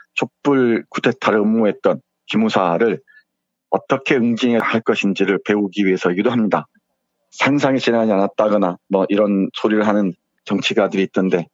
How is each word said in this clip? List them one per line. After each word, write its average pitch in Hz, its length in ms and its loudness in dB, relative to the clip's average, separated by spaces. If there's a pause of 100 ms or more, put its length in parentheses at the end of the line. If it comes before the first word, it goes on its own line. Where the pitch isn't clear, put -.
(140)
촛불 127 760 0
쿠데타를 - 500 0
음모했던 104 640 0 (260)
기무사를 104 760 0 (680)
어떻게 - 460 0
응징해야 120 440 0
할 113 200 -2
것인지를 98 640 0
배우기 104 400 -2
위해서이기도 95 460 0
합니다. 110 360 0 (640)
상상이 135 480 0
지나지 113 320 0
않았다거나 98 680 -2 (100)
뭐 95 200 2
이런 101 440 0
소리를 107 340 0
하는 104 280 0 (300)
정치가들이 98 580 -2
있던데, 92 520 -2